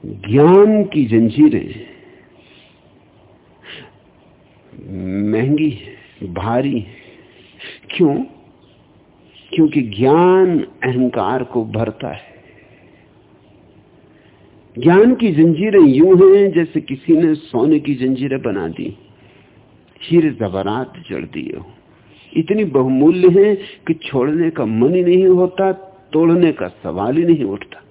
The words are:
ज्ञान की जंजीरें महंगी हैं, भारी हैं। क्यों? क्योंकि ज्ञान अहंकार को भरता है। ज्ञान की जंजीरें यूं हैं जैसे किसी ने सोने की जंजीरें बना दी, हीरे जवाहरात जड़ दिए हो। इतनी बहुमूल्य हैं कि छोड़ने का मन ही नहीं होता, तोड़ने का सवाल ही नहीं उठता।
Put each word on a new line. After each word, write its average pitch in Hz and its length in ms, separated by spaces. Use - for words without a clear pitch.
ज्ञान 160 760
की 156 200
जंजीरें 117 800
महंगी 143 380
हैं, - 260
भारी 120 460
हैं। 95 160
क्यों? 170 340
क्योंकि 151 280
ज्ञान 160 760
अहंकार 123 840
को 120 200
भरता 107 500
है। - 300
ज्ञान 190 360
की 226 180
जंजीरें 165 540
यूं 185 500
हैं 196 160
जैसे 160 280
किसी 139 320
ने 156 220
सोने 151 440
की 147 160
जंजीरें 131 480
बना 98 260
दी, - 300
हीरे 160 260
जवाहरात 104 640
जड़ 73 140
दिए - 320
हो। - 160
इतनी 208 280
बहुमूल्य 143 640
हैं 196 280
कि - 380
छोड़ने 151 560
का 160 140
मन 113 300
ही 180 100
नहीं 185 220
होता, 185 460
तोड़ने 165 400
का 98 160
सवाल 98 480
ही 170 80
नहीं 160 200
उठता। - 460